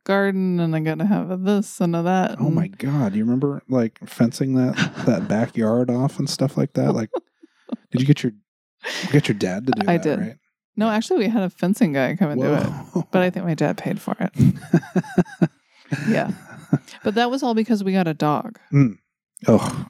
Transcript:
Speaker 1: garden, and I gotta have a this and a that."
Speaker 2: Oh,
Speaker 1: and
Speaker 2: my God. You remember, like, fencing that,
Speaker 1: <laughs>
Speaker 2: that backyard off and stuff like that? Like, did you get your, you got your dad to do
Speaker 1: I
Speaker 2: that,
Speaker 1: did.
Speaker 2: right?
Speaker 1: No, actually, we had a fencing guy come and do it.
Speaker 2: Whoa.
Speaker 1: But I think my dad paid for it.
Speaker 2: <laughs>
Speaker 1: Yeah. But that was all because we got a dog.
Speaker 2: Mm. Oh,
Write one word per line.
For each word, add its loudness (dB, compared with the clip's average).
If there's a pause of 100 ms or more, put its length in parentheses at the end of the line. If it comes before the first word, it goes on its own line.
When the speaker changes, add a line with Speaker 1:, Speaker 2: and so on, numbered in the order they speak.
Speaker 1:
garden, 0
and 0
I 0
gotta 0
have 0
a -4
this 0
and 0
a 0
that." 0
Speaker 2:
Oh, 0
Speaker 1:
and 2
Speaker 2:
my 0
God. -2
You 0
remember, 0
like, 0 (100)
fencing 0
that, 2
Speaker 1:
<laughs> -2
Speaker 2:
that 0
backyard 0
off -2
and -4
stuff -2
like 0
that? 2
Like, -4 (840)
did 0
you 0
get 4
your, -2 (720)
you -6
got 4
your 0
dad -4
to 0
do -2
Speaker 1:
I 4
Speaker 2:
that, -6
Speaker 1:
did. 0
Speaker 2:
right? -6 (400)
Speaker 1:
No, 0
actually, 0
we 2
had 0
a -2
fencing 0
guy 0
come 2
and -2
do 2
it. 2
Speaker 2:
Whoa. -4
Speaker 1:
But 4
I 2
think -6
my 0
dad 0
paid -6
for -6
it. -4
Speaker 2:
<laughs> 0 (580)
Speaker 1:
Yeah. 0 (680)
But 0
that 2
was -4
all 0
because 2
we -2
got 4
a 0
dog. 0 (140)
Speaker 2:
Mm. 4 (480)
Oh, 4